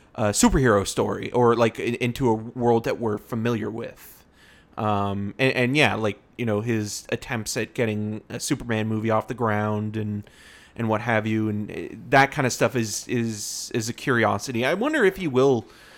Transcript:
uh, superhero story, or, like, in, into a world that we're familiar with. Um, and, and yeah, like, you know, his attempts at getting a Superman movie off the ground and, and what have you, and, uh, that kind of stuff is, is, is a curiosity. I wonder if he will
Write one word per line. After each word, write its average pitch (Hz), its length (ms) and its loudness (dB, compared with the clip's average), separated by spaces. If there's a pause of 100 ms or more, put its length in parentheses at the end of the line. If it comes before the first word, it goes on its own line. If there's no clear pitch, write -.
(160)
uh, 107 140 2
superhero 123 540 4
story, - 460 -2
or, 120 240 4
like, 113 240 2
in, 117 180 -2
into 123 320 0
a 110 60 4
world 117 500 0
that - 140 -2
we're 107 200 -2
familiar 113 520 -4
with. - 540 -14 (520)
Um, 101 640 -2
and, 131 160 2
and 127 220 0
yeah, 120 180 4
like, 107 240 -2 (180)
you 120 100 -6
know, 104 160 0
his 110 480 -4
attempts 117 460 -6
at 110 180 -6
getting 107 540 -2
a 113 120 -10
Superman 117 480 -2
movie 110 220 -2
off 110 180 0
the 127 60 -6
ground 107 640 0
and, 104 280 -4 (520)
and 113 120 -2
what 107 140 0
have 110 260 0
you, 110 200 0
and, 104 220 -4
uh, 85 240 -10 (160)
that 139 220 6
kind 143 120 0
of 120 80 2
stuff 120 220 0
is, 113 320 -4
is, 113 640 -6
is 113 160 -2
a 120 40 -4
curiosity. 113 720 0
I 143 100 2
wonder 269 300 0
if 190 120 4
he 185 120 -4
will 127 360 4 (340)